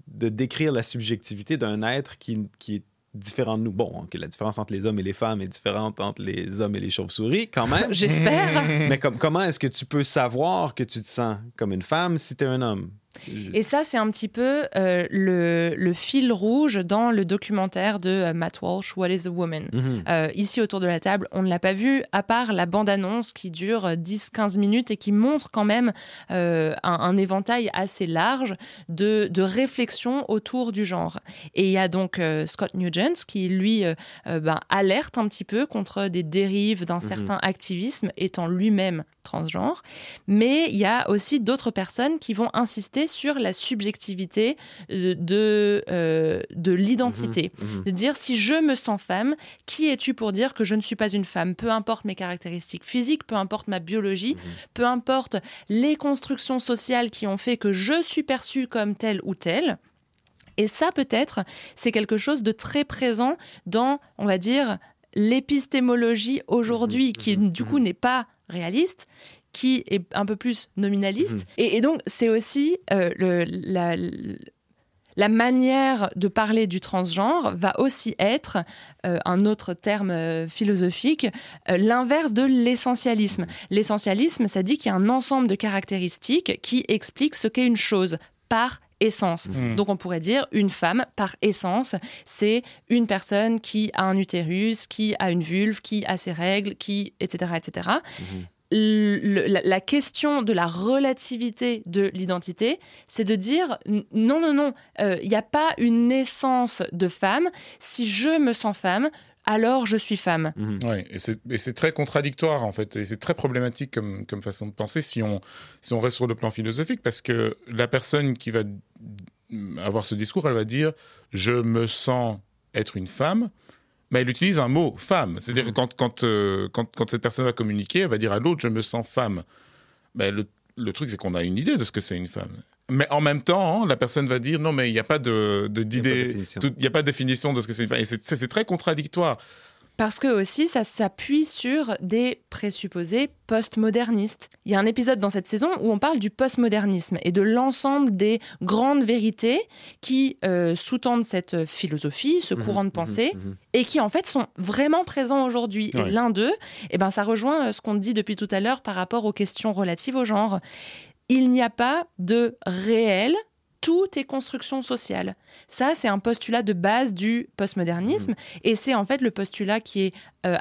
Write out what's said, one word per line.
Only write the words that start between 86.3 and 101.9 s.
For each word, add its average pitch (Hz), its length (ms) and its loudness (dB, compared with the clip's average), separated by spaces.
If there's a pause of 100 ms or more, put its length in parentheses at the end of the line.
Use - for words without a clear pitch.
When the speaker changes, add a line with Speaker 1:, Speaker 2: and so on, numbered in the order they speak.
Speaker 2:
qui - 260 0
expliquent 262 480 0
ce - 120 0
qu'est 254 180 2
une 240 120 4
chose 185 400 2 (320)
par 240 320 0 (200)
essence. 190 480 0
Speaker 3:
Mhm. 123 260 -2
Speaker 2:
Donc 202 140 2
on 196 80 0
pourrait 180 240 -4
dire 220 320 0
une 202 160 4
femme 180 360 0 (120)
par 202 240 -2
essence, 208 540 0 (280)
c'est 220 380 0 (260)
une 233 200 4
personne 208 520 0
qui 214 340 -2
a - 100 0
un 190 140 2
utérus, 185 680 -2
qui 214 320 -2
a 185 120 0
une 170 120 2
vulve, 190 380 0
qui 208 240 -4
a 185 100 -2
ses 185 160 -6
règles, 196 440 -2
qui, 202 440 -6
et - 100 -4
cetera, 170 280 -4
et 165 60 -4
cetera. 214 380 -2 (180)
Speaker 1:
Mhm. 92 260 -10 (260)
Speaker 2:
Le, 208 760 2
la, 196 140 2
la 190 200 2
question 294 600 0
de 220 120 2
la 175 120 2
relativité 240 1200 -2
de 190 280 2